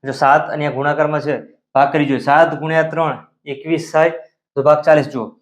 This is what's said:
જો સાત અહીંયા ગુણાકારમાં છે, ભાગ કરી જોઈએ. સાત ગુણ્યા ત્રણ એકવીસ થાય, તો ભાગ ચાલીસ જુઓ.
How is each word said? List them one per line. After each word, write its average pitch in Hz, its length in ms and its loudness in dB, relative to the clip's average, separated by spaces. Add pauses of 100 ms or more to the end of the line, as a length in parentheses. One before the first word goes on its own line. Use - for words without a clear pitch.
જો 131 140 -6
સાત 147 320 2
અહીંયા 147 240 -4
ગુણાકારમાં 147 500 -2
છે, 143 80 -2 (400)
ભાગ 139 180 4
કરી 151 180 0
જોઈએ. 120 180 -2
સાત 160 340 4
ગુણ્યા 160 300 0
ત્રણ 151 260 -4 (340)
એકવીસ 160 380 -6
થાય, 160 260 2 (380)
તો 135 140 -2
ભાગ 151 180 4
ચાલીસ 151 260 4
જુઓ. 113 140 -6 (140)